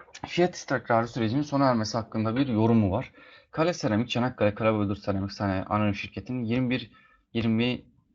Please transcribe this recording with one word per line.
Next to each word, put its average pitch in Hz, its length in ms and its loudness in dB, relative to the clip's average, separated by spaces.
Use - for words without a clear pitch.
fiyat 175 280 2
istikrarı 117 540 0
sürecinin 117 340 0
sona 139 280 2
ermesi 117 280 0
hakkında 110 380 -2
bir 139 100 2
yorumu 113 440 4
var. 107 220 -4
Kale 165 220 0
Seramik, 120 360 0
Çanakkale, 117 460 0
Karaböldür 107 420 0
Seramik 98 360 -4
Sanayi 95 300 -2
Anonim 104 320 0
Şirketi'nin 120 500 -8
yirmi 120 260 0
bir 123 200 -4
yirmi 117 520 0